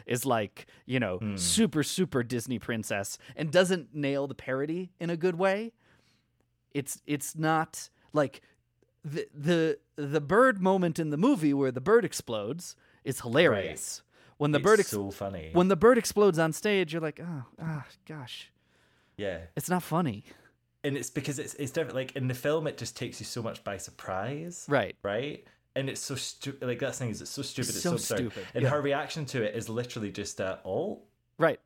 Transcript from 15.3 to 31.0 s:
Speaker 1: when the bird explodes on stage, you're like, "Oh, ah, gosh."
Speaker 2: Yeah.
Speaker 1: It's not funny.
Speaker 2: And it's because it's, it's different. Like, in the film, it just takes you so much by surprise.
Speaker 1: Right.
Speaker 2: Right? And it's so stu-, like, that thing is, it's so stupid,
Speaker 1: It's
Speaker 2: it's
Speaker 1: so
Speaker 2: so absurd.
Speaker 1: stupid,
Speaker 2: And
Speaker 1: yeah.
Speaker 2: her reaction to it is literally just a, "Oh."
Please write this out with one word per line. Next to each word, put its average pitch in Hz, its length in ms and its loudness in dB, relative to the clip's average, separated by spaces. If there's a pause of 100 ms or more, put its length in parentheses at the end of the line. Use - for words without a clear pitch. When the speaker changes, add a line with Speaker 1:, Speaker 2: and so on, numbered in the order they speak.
Speaker 1:
when 180 160 6
the 190 80 6
bird 233 220 8
explodes 202 400 4
on 160 140 4
stage, 190 420 0
you're 165 80 -4
like, 151 180 -6
"Oh, 156 240 -8 (160)
ah, 156 260 -6 (200)
gosh." 147 440 -14 (640)
Speaker 2:
Yeah. 95 240 -4 (140)
Speaker 1:
It's - 140 -6
not 175 140 2
funny. 156 420 0 (580)
Speaker 2:
And 139 140 -2
it's 117 140 -8
because 147 280 -4
it's, - 160 -8
it's 131 180 -6
different. 160 220 -2
Like, 131 220 -4
in 127 120 -2
the 127 60 -2
film, 151 320 0
it - 120 -6
just - 180 -8
takes - 240 -8
you 104 60 -10
so - 160 -8
much 110 220 -8
by 101 120 -6
surprise. 131 920 -8
Speaker 1:
Right. 123 340 2
Speaker 2:
Right? 110 420 -4 (320)
And 135 140 -2
it's 107 100 -6
so - 140 -6
stu-, 135 480 -8
like, 123 160 -2
that 131 180 -2
thing 123 140 -4
is, 101 100 -6
it's - 100 -12
so 143 120 -6
stupid, - 280 -4
Speaker 1:
It's 104 60 -4
Speaker 2:
it's - 80 -6
Speaker 1:
so 175 60 2
Speaker 2:
so 170 60 2
absurd. - 200 -2 (160)
Speaker 1:
stupid, 95 220 -10
Speaker 2:
And 123 80 0
Speaker 1:
yeah. 131 80 4
Speaker 2:
her 147 100 2
reaction 143 460 -2
to 123 160 -2
it 104 120 -2
is 113 140 -6
literally 113 440 -4
just 98 280 -6
a, 95 240 -4
"Oh." 113 380 -4 (340)